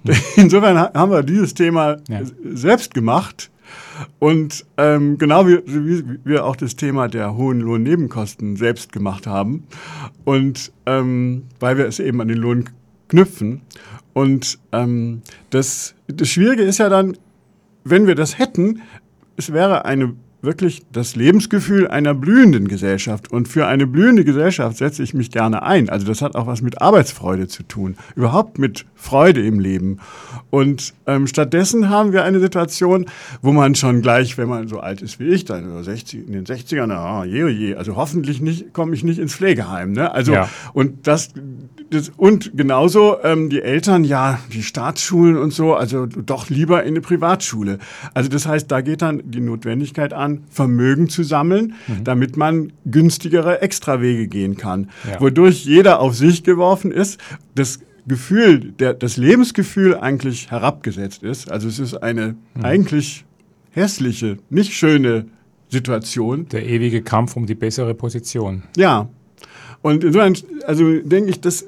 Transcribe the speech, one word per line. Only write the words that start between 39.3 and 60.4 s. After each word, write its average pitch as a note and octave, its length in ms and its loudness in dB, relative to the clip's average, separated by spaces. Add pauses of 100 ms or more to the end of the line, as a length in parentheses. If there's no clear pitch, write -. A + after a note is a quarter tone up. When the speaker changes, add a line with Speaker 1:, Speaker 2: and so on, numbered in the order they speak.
Speaker 1:
Pflegeheim, F#2+ 560 -2
ne? C3 220 -2
Also, A#2+ 220 0
Speaker 2:
Ja. F#2+ 140 2 (240)
Speaker 1:
und C#3 360 -2
das, D#3+ 220 0 (600)
das, D3+ 260 -4
und G3+ 400 4
genauso, E3+ 680 4
ähm, D#3+ 260 2
die C#3 120 -2
Eltern, E3 420 2
ja, C3+ 340 0 (140)
die A2 100 -6
Staatsschulen E3 760 2
und D3 160 -2
so, D#3+ 220 2
also B2+ 320 -2
doch B2+ 420 -8
lieber D#3+ 360 2
in C#3+ 60 -4
eine D#3+ 100 -2
Privatschule. D3+ 800 -2 (360)
Also C3 160 0
das C#3+ 160 -4
heißt, D3+ 240 -4
da C3 120 -2
geht D#3 200 -6
dann D#3+ 220 -4
die B2 160 -10
Notwendigkeit A#2+ 720 -6
an, C#3 160 -6 (220)
Vermögen C3 580 2
zu - 140 -4
sammeln, E3+ 500 0 (140)
Speaker 2:
Mhm. G#2+ 180 -6
Speaker 1:
damit B2+ 320 -2
man D#3 360 -2 (120)
günstigere E3 760 2
Extrawege B2 680 -2
gehen G2 300 -6
kann. G2+ 320 -6 (200)
Speaker 2:
Ja. G2+ 120 -8
Speaker 1:
Wodurch E3 420 4
jeder D#3 360 6
auf C3 140 0
sich D#3+ 300 2
geworfen F#3 480 2
ist, G3 260 -4 (360)
das C3 260 -4 (260)
Gefühl, C#3 720 4
der, B2+ 140 0
das B2 240 -6
Lebensgefühl F#3+ 800 4
eigentlich C3 540 -4